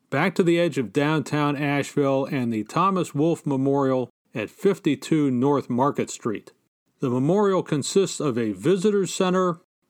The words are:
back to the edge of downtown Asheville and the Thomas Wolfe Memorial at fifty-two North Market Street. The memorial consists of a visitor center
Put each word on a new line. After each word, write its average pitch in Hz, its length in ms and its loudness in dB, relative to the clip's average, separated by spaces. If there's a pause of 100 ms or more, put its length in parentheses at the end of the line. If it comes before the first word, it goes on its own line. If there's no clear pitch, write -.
back 170 260 0
to - 80 2
the 170 180 2
edge 165 160 0
of 107 160 -4
downtown 147 640 0
Asheville 139 680 0
and 123 300 -4
the 107 100 -2
Thomas 180 500 -2
Wolfe 151 320 0
Memorial 135 640 0 (240)
at 107 160 -6
fifty-two 151 800 0
North 127 400 0
Market 135 400 0
Street. - 440 -8 (480)
The 135 80 -2
memorial 175 540 2
consists - 580 -2
of 135 160 -2
a 110 160 -2
visitor 185 520 0
center 180 540 0 (300)